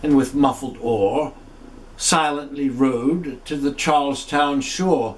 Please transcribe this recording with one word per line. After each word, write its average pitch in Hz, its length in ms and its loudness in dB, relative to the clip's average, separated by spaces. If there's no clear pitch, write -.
and 151 140 4
with 131 180 2
muffled 135 460 0
oar 117 520 0
silently 143 720 0
rowed 131 760 0
to 151 120 -6
the 139 160 -2
Charlestown 143 880 0
shore. 135 580 0